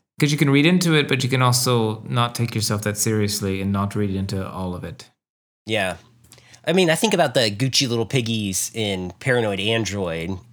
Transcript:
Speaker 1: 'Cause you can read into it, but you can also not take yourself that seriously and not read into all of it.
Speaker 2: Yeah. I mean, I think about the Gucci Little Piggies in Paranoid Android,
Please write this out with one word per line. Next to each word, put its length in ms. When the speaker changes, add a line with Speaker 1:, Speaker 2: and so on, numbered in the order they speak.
Speaker 1:
'Cause 120
you 60
can 140
read 160
into 260
it, 140
but 160
you 80
can 100
also 640
not 280
take 180
yourself 300
that 140
seriously 640
and 120
not 240
read 180
into 340
all 280
of 80
it. 260
Speaker 2:
Yeah. 300
I 60
mean, 180
I 40
think 200
about 180
the 160
Gucci 400
Little 160
Piggies 680
in 440
Paranoid 400
Android, 800